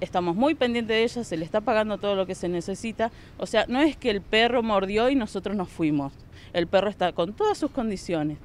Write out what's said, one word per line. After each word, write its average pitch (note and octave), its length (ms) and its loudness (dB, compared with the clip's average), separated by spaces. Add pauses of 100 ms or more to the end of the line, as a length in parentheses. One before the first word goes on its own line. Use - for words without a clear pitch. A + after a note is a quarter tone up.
estamos F3 340 0
muy C#4+ 200 2
pendientes A#3+ 340 0
de A3+ 140 4
ella, A#3+ 200 -2
se F3 140 -4
le E3 80 -4
está G#3+ 160 0
pagando G#3+ 360 0
todo G3+ 180 0
lo F#3+ 100 2
que F3+ 100 -6
se F3+ 140 -4
necesita. G3 640 -4 (260)
O F#3 80 -4
sea, G#3+ 220 2
no B3+ 140 0
es D4+ 140 4
que B3+ 140 -2
el G3+ 120 0
perro A#3 400 4
mordió G#3+ 480 2
y C#4 60 2
nosotros G3+ 400 -2
nos F#3+ 140 -2
fuimos. D3 440 0 (400)
El F3 140 0
perro G3 220 4
está F3+ 240 0
con F3+ 200 0
todas G#4+ 240 2
sus D4+ 140 -2
condiciones. E3+ 720 -2